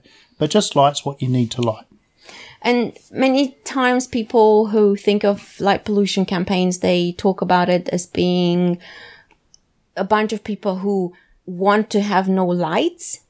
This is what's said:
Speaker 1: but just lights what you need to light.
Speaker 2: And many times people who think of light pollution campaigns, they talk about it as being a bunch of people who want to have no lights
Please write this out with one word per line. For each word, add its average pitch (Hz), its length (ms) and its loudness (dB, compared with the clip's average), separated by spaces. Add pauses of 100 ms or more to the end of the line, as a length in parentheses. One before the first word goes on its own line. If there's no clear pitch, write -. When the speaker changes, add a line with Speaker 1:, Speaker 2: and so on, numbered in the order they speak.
(380)
Speaker 1:
but 151 120 -2
just 208 260 0
lights 143 280 2
what 143 160 -8
you 131 80 -2
need 123 220 0
to - 100 -8
light. 113 240 -4 (800)
Speaker 2:
And 240 340 0 (160)
many 262 520 0
times 254 440 0
people 220 600 4
who 208 280 2
think 208 280 0
of - 360 -4
light 196 240 0
pollution 202 400 0
campaigns, 180 540 -2
they 175 340 0
talk 185 280 -2
about 180 280 2
it 180 220 0
as 175 160 -4
being 175 720 0 (1160)
a 190 80 -4
bunch 214 280 0
of 208 120 -8
people 202 340 -6
who 190 340 -2 (340)
want 202 440 0
to 208 100 0
have 190 280 0
no 190 180 0
lights 180 840 -2